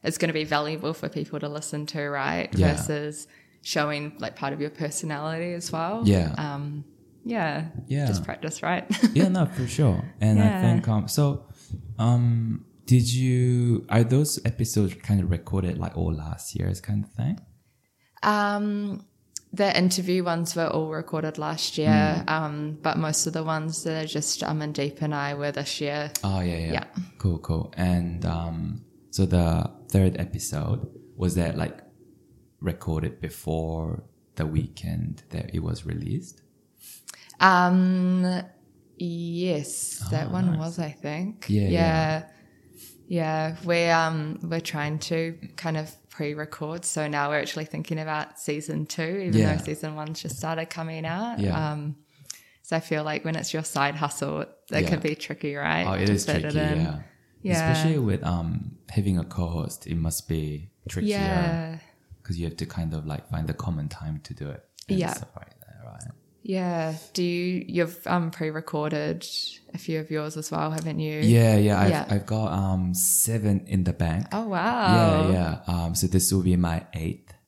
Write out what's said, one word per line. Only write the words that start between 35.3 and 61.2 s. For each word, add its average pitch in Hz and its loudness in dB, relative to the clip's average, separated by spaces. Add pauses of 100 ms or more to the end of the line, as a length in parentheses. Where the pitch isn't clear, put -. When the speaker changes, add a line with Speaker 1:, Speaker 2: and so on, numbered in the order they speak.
Speaker 2:
that - -8
it - 0
was 80 -4
released? - -6 (960)
Speaker 1:
Um, 185 6 (560)
yes, 170 -4
that 233 -2
Speaker 2:
Oh, - -6
Speaker 1:
one 185 2
Speaker 2:
nice. 156 0
Speaker 1:
was, 170 -6
I 156 -4
think. 165 -8
Speaker 2:
Yeah, 208 4
yeah. 101 2
Speaker 1:
Yeah. 160 2 (840)
Yeah. 156 0 (100)
We, 170 4
um, 160 2
we're 165 -2
trying 151 -4
to 165 -2 (200)
kind 160 -4
of 156 -6 (180)
pre-record. 151 -6
So 151 -2
now 147 0
we're 147 2
actually 156 -6
thinking 156 -6
about 156 -6
season 151 -4
two, - -6 (260)
even 110 4
Speaker 2:
Yeah. 104 6
Speaker 1:
though - -2
season 151 -6
one's 156 -8
just 160 -8
started 160 -6
coming 160 -8
out. 208 -4
Speaker 2:
Yeah. 160 0
Speaker 1:
Um, 151 -6 (640)
so - -4
I 160 0
feel 151 -4
like 151 -4
when 160 -2
it's - -6
your 156 -2
side 143 0
hustle, 151 -2
it, - -8 (220)
it 151 2
Speaker 2:
Yeah. 160 0
Speaker 1:
can 165 2
be 151 -2
tricky, 147 -8
right? 90 0
Speaker 2:
Oh, 92 0
it 92 2
Speaker 1:
To - 4
Speaker 2:
is - 2
Speaker 1:
fit - 2
it 80 0 (100)
Speaker 2:
tricky, 156 2
Speaker 1:
in. 151 2
Speaker 2:
yeah. 151 0 (420)
Speaker 1:
Yeah. 160 2
Speaker 2:
Especially 160 4
with, 104 2
um, 82 -2 (160)
having 98 2
a 82 2
co-host, 85 -4
it 80 -2
must 80 -2
be 78 -4 (200)
trickier. 208 -2
Speaker 1:
Yeah. 170 0 (440)